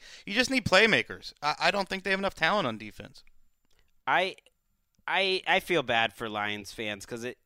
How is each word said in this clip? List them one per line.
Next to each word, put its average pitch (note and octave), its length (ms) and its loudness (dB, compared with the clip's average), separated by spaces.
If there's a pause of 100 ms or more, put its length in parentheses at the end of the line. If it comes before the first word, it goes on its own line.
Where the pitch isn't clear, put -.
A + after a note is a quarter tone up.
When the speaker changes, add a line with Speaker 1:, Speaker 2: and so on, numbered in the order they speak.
(260)
Speaker 1:
you G3+ 80 -6
just A#3+ 160 2
need C4 160 0
playmakers. F#3 680 4 (120)
I, D3 160 0
I E3+ 120 2
don't G3 160 -2
think F#3+ 160 -6
they G3 60 -4
have F#3+ 100 0
enough G3 140 -2
talent E3+ 340 2
on A2 120 -4
defense. - 440 -16 (840)
Speaker 2:
I, E3+ 280 2 (720)
I, F#3 400 0
I F#3 120 4
feel E3 240 0
bad A#2 300 2
for A#2 140 -8
Lions G#2 440 -6
fans G#2+ 340 -8
'cause A#2 180 -8
it, B2 220 -8